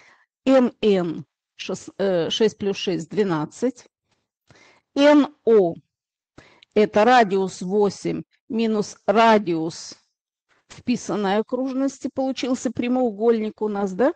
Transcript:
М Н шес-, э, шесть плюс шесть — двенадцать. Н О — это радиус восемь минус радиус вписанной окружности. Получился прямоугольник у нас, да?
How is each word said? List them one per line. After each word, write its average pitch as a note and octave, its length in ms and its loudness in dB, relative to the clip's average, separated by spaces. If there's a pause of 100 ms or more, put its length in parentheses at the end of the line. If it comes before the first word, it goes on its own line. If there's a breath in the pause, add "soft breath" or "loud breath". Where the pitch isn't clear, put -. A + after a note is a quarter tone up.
(440 soft breath)
М C4 280 4 (100)
Н F3+ 420 0 (300)
шес-, - 420 -12
э, F#3 320 -2
шесть G#3+ 300 0
плюс G3 180 -4
шесть — E3 320 -6
двенадцать. F3+ 800 -4 (1080 soft breath)
Н C#4+ 340 6 (180)
О — G3 280 4 (1000 soft breath)
это G#3 300 2
радиус G3 580 2
восемь F#3 600 -2 (260)
минус A3 560 -2
радиус G3+ 920 0 (720)
вписанной G3+ 680 -4
окружности. C4 760 -4
Получился C4 580 -4
прямоугольник A#3 920 -2
у G#3+ 60 -4
нас, G3+ 260 -4
да? B3+ 220 0